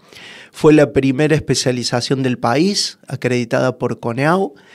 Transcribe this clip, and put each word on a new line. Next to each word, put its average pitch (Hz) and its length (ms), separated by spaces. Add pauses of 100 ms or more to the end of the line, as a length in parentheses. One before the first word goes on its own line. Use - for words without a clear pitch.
(500)
Fue 151 220
la 147 200
primera 139 420
especialización 127 880
del 123 140
país, 151 720
acreditada 123 720
por 117 220
coneau. 151 540 (220)